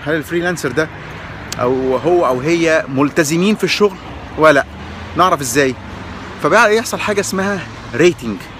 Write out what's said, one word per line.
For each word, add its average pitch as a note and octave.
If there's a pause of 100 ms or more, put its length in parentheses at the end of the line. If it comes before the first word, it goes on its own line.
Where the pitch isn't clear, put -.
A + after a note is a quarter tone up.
هل D3+
الفريلانسر E3+
ده D#3 (720)
أو C3
هو E3
أو B2+
هي D#3+
ملتزمين D3+
في -
الشغل F#3+ (400)
ولا D3+
لأ؟ C3+ (520)
نعرف E3+
إزاي؟ C3 (680)
فبقى G#3
يحصل A3
حاجة G3+
اسمها F#3+ (360)
ريتنج. A#2+ (220)